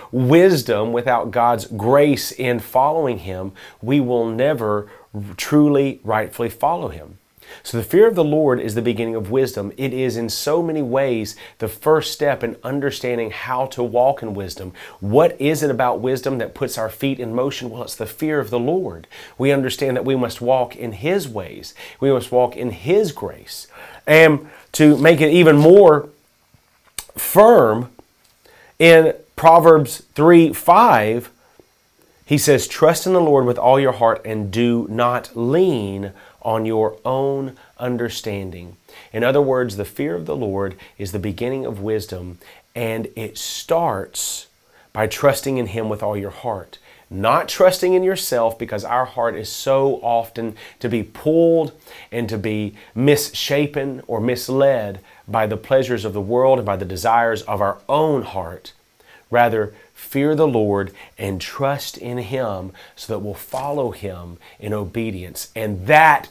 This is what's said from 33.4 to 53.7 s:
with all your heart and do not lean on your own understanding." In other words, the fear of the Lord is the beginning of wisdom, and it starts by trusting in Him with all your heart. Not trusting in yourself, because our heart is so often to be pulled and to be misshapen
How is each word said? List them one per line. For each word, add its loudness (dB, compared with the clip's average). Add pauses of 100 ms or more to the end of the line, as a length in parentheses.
with -2
all 4
your 0
heart 0
and -6
do 0
not -2
lean -2 (300)
on -2
your -2
own -4 (220)
understanding." -8 (360)
In -4
other 2
words, -2
the -6
fear -8
of -10
the -6
Lord -6 (220)
is -10
the -8
beginning -6
of -10
wisdom, -8 (360)
and -6
it -12
starts -6 (460)
by 0
trusting 0
in -4
Him -6
with -6
all -4
your -8
heart. -10 (300)
Not -2
trusting 2
in 2
yourself, -2
because -8
our -2
heart -4
is -10
so 0
often -4 (240)
to -6
be -2
pulled 0 (400)
and -6
to -6
be -6 (220)
misshapen -2